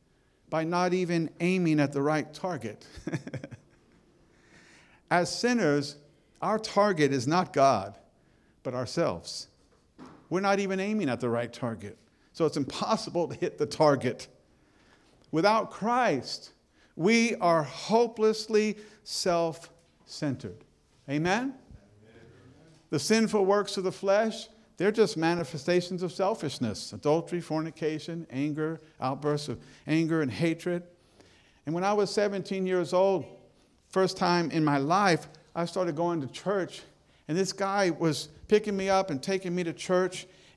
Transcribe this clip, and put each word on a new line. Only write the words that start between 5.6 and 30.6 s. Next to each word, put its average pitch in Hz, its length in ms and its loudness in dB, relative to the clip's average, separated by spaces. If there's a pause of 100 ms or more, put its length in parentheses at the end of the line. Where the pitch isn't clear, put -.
our 214 160 0
target 202 540 2
is 127 160 -2
not 175 240 0
God, 113 460 2 (680)
but 127 100 -6
ourselves. 123 720 -4 (840)
We're 175 100 -2
not 196 200 2
even 190 200 -2
aiming 202 300 0
at 117 100 -2
the 123 100 -2
right 117 220 -2
target. 104 460 -8 (360)
So 165 120 0
it's 151 120 0
impossible 165 680 -2
to 131 80 -10
hit - 220 -4
the 151 80 0
target. 139 640 2 (1040)
Without 196 380 4
Christ, 220 840 -2 (440)
we 226 400 4
are 170 280 4
hopelessly 214 1120 0 (260)
self-centered. - 1600 -4 (460)
Amen? 190 440 0 (1400)
The 156 100 0
sinful 214 460 2
works 202 320 2
of 190 60 -4
the 185 80 -2
flesh, 208 560 0 (300)
they're 202 140 2
just 214 260 2
manifestations 175 840 0
of 175 80 -4
selfishness. 165 840 -4
Adultery, 165 480 0
fornication, 160 880 -6
anger, 151 500 -4 (220)
outbursts 147 480 -2
of 117 100 -8 (280)
anger 160 340 2
and 135 100 0
hatred. 165 520 -2 (840)